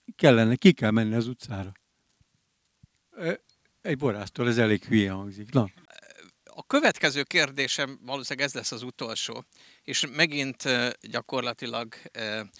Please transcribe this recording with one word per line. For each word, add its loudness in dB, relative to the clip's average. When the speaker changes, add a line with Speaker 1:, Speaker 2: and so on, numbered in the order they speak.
Speaker 1:
kellene, 6
ki 8
kell 0
menni 2
az 0
utcára. -10
Ö, -4
egy -2
borásztól, -2
ez 2
elég 4
hülye 4
hangzik. -10
Na. 4
Speaker 2:
A -20
következő 2
kérdésem -2
valószínűleg -6
ez -12
lesz -8
az -10
utolsó, -10
és -2
megint, -2
ö, 0
gyakorlatilag, -6
ö, -6